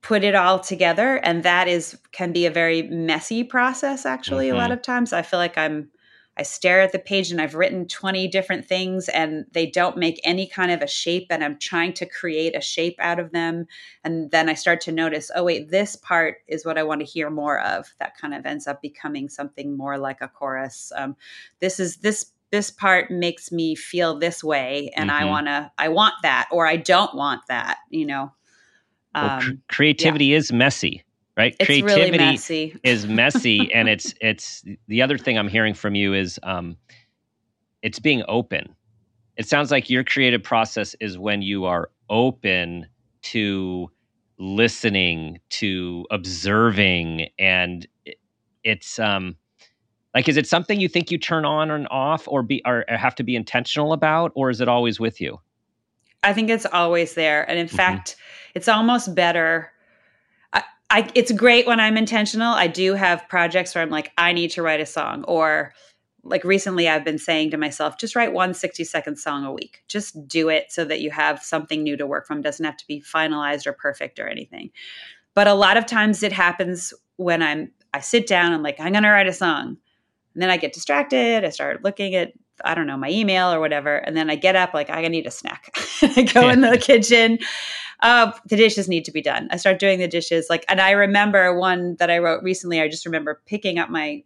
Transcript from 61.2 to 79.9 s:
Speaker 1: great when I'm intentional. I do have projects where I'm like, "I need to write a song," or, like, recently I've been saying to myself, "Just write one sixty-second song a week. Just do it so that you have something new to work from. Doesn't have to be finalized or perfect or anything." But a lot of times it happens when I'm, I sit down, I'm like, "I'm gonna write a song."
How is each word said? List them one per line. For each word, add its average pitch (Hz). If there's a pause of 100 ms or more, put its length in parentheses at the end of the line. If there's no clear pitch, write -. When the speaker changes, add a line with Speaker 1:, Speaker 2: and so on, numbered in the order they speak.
Speaker 1:
great 240
when 233
I'm 220
intentional. 220
I 185
do 185
have 180
projects 175
where 170
I'm 156
like, 156
"I 175
need 170
to 175
write 156
a 151
song," -
or, 156 (500)
like, 185
recently 185
I've 156
been 156
saying 156
to 156
myself, 151
"Just 226
write 233
one 185
sixty-second 160
song 143
a 135
week. -
Just 156
do 160
it 151
so 170
that 156
you 147
have 151
something 156
new 147
to 143
work 143
from. 147
Doesn't 147
have 151
to -
be 147
finalized 147
or 143
perfect 143
or -
anything." - (640)
But 202
a 202
lot 196
of 233
times 214
it 202
happens 180 (240)
when 170
I'm, 156 (220)
I 139
sit 233
down, 175
I'm 151
like, 147
"I'm 165
gonna 208
write 196
a 185
song." 151 (560)